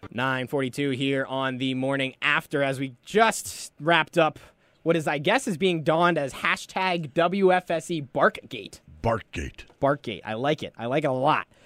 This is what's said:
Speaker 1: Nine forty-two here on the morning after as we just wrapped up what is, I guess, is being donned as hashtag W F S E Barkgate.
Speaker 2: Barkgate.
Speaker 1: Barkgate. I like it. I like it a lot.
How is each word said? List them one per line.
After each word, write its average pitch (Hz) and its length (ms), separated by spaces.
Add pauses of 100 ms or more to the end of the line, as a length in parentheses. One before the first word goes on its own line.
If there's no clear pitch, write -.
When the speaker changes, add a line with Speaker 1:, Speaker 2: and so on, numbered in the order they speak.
(120)
Speaker 1:
Nine 127 340
forty-two 139 460
here 135 340
on 131 320
the 131 160
morning 131 480
after 147 400
as 135 180
we 135 140 (100)
just - 760
wrapped 160 400
up 156 180 (460)
what 165 120
is, 160 120
I 151 100
guess, 190 300
is 180 100
being 170 240
donned 165 380
as 139 140
hashtag 180 840
W 180 360
F 180 200
S 165 180
E 160 140
Barkgate. - 760 (220)
Speaker 2:
Barkgate. 101 600 (200)
Speaker 1:
Barkgate. 139 420
I 110 120
like 139 260
it. 95 160
I 113 80
like 143 180
it 151 40
a 131 60
lot. 131 340 (180)